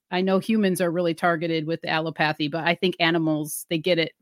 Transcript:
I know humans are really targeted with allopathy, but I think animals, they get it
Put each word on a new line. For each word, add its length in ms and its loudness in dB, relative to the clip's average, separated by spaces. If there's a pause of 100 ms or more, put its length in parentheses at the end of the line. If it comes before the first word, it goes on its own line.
(100)
I 120 -2
know 180 2
humans 400 0
are 100 2
really 240 0
targeted 540 0
with 160 -6
allopathy, 640 -2
but 180 -4
I 80 2
think 240 -2
animals, 720 2
they 80 0
get 220 2
it 220 -4